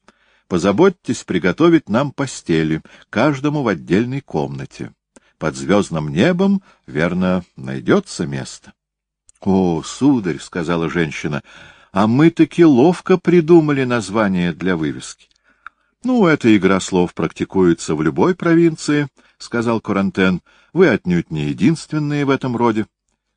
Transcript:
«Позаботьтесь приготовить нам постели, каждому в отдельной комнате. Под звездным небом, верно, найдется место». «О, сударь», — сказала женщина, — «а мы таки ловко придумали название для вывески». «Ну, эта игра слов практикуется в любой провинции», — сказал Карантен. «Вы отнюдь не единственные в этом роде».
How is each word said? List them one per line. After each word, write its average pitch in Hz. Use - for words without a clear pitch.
«Позаботьтесь 185
приготовить 160
нам 127
постели, 80
каждому 143
в 120
отдельной 101
комнате. 69
Под 76
звездным 78
небом, 180
верно, 90
найдется 67
место». -
«О, 92
сударь», — 113
сказала 82
женщина, — 76
«а 101
мы 139
таки 165
ловко 160
придумали 156
название 98
для 87
вывески». 71
«Ну, 240
эта 123
игра 95
слов 90
практикуется 85
в 76
любой 85
провинции», — 160
сказал 117
Карантен. 95
«Вы 175
отнюдь 90
не 76
единственные 147
в 135
этом 127
роде». 110